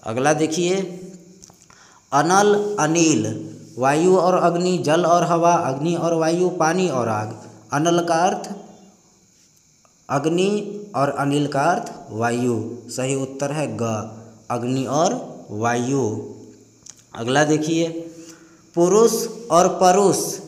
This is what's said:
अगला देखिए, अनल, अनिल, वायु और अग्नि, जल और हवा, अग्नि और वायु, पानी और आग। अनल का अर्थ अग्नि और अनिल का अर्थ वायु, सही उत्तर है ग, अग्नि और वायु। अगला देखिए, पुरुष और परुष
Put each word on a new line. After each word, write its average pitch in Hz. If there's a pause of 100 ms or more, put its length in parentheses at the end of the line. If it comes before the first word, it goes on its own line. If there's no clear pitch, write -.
अगला 131
देखिए, 175 (1300)
अनल, 185 (260)
अनिल, 151 (260)
वायु 151
और 180
अग्नि, 175
जल 156
और 165
हवा, 165
अग्नि 143
और 165
वायु, 165
पानी 175
और 127
आग। 110 (380)
अनल 170
का 170 (100)
अर्थ - (1600)
अग्नि 170
और 139
अनिल 139
का 139
अर्थ 175 (200)
वायु, 120 (320)
सही 131
उत्तर 135
है 147 (100)
ग, 113 (680)
अग्नि 123
और 156 (380)
वायु। 120 (1120)
अगला 127
देखिए, 156 (880)
पुरुष 196 (400)
और 175 (140)
परुष 185 (300)